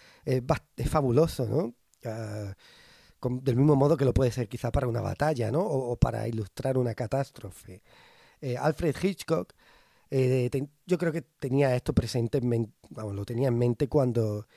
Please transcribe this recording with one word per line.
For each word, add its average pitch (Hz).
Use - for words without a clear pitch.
es 131
bast-, -
es 123
fabuloso, 131
¿no? 120
Ah, 107
con-, 127
del 123
mismo 143
modo 143
que 143
lo 123
puede 131
ser 120
quizá -
para 131
una 113
batalla, 113
¿no? 143
O, 131
o 120
para 113
ilustrar 117
una 120
catástrofe. -
Eh, 123
Alfred 151
Hitchcock, -
eh, 127
ten-, 143
yo 175
creo 165
que 135
tenía 135
esto 123
presente 117
en 123
men-, 117
vamos, 107
lo 101
tenía 123
en 117
mente 120
cuando 113